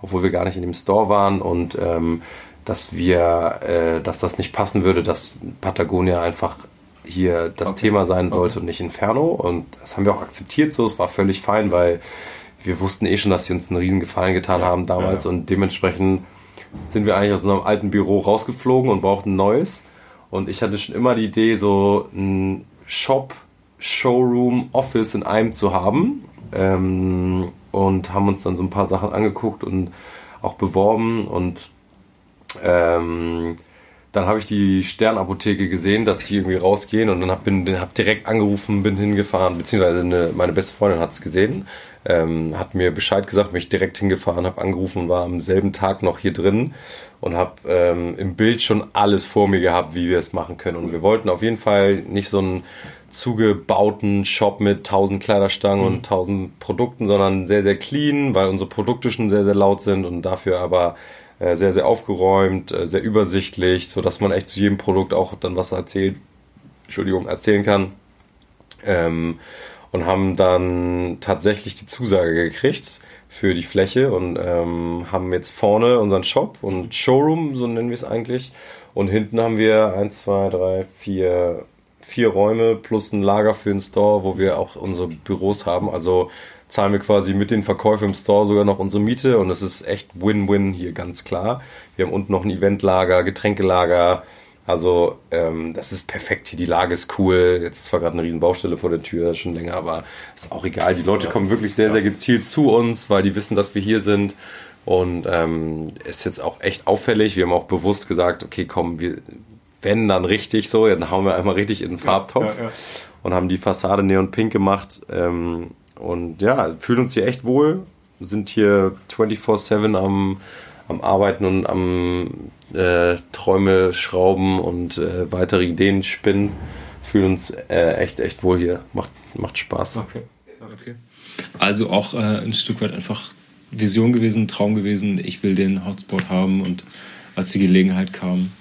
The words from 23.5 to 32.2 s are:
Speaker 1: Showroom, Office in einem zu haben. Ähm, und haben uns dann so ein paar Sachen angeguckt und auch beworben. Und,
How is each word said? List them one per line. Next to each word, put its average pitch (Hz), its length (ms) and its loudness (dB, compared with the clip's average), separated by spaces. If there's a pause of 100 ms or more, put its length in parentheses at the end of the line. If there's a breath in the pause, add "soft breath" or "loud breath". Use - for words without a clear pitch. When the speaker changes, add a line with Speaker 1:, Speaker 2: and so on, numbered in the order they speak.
Speaker 1:
Showroom, 123 960 2
Office 120 420 0
in 98 80 -2
einem 110 300 0
zu 95 200 0
haben. 143 520 0 (260)
Ähm, 92 1000 0 (180)
und 95 420 0
haben 101 140 2
uns 98 160 0
dann 92 140 -2
so 90 60 -2
ein 92 60 -2
paar 98 180 0
Sachen 95 260 -2
angeguckt 104 500 -2
und 92 280 -2 (500 loud breath)
auch - 140 -4
beworben. 107 720 2
Und, 90 440 -6 (960)